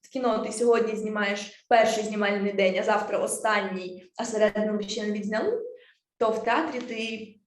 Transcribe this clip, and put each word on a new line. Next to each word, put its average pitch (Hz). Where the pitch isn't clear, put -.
в -
кіно 240
ти -
сьогодні 226
знімаєш 208
перший 220
знімальний 202
день, 190
а -
завтра 208
останній, 185
а 233
середину 214
ще 214
не 214
відзняли, 214
то 220
в 220
театрі 254
ти 220